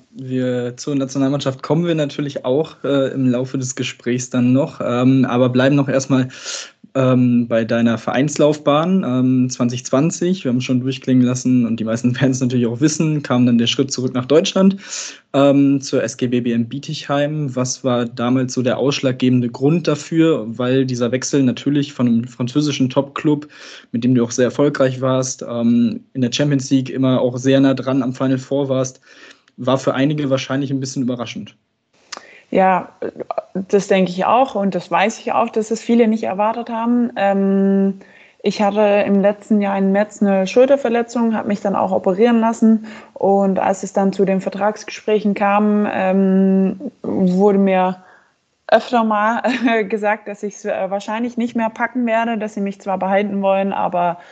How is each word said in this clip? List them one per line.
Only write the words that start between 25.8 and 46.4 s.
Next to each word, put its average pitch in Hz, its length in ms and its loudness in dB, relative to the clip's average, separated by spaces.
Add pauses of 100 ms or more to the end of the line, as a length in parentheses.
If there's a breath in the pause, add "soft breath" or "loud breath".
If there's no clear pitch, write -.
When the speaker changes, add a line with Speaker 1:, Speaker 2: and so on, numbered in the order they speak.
Speaker 1:
in 135 80 -4
der 123 100 0
Champions 143 380 0
League 131 200 0
immer 131 300 2
auch 120 160 0
sehr 135 240 4
nah 135 140 4
dran 131 280 -2
am 127 120 -4
Final 135 240 0
Four 139 300 -2
warst, 131 320 -4 (560 loud breath)
war 123 220 0
für 107 160 -2
einige 147 340 0
wahrscheinlich 131 440 -2
ein 135 80 -2
bisschen 135 220 -6
überraschend. 120 520 -6 (960 loud breath)
Speaker 2:
Ja, 190 360 2 (640)
das 190 320 0
denke 190 240 2
ich 185 140 -4
auch 254 320 2
und 196 180 -2
das 175 160 -6
weiß 190 300 0
ich - 120 -6
auch, 233 180 0
dass 214 200 -4
es 226 100 -4
viele 233 280 2
nicht 220 160 -2
erwartet 226 440 -2
haben. 240 460 -2
Ähm, 196 880 2 (420 loud breath)
ich 208 180 -2
hatte 202 460 2
im 202 140 2
letzten 202 400 2
Jahr 196 180 -2
im 196 140 2
März 208 280 -2
eine 196 280 2
Schulterverletzung, 233 880 2
habe 208 100 -4
mich 202 140 -2
dann 196 160 -2
auch 190 160 0
operieren 220 480 2
lassen 226 460 2 (280 loud breath)
und 196 460 2
als 190 240 0
es 190 80 -10
dann 196 200 2
zu 196 120 0
den 190 160 0
Vertragsgesprächen 208 920 -2
kam, 208 580 2
ähm, 190 880 2 (220)